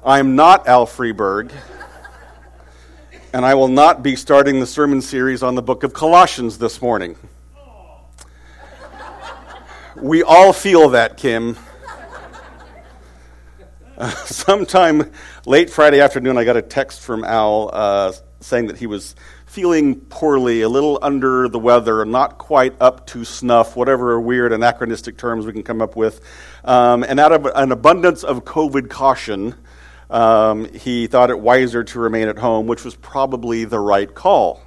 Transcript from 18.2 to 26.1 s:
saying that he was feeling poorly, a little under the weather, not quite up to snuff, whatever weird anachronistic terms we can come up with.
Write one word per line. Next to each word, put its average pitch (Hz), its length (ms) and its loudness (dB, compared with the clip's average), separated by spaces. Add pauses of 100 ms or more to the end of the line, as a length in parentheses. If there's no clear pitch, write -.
saying 120 260 -4
that 95 120 -12
he 120 100 -12
was 104 260 -12 (320)
feeling 160 540 -2
poorly, 127 640 -2
a 110 60 -2
little 139 320 -2
under 131 480 -2
the 113 120 -8
weather, 113 440 2
not 123 340 -4
quite 131 420 0
up 127 260 0
to 120 180 -16
snuff, 117 520 0
whatever 123 440 -2
weird 120 320 -2
anachronistic 117 640 -4
terms 117 300 -8
we 110 60 -12
can 104 100 -12
come 113 180 -8
up 110 140 -6
with. 110 260 -4 (440)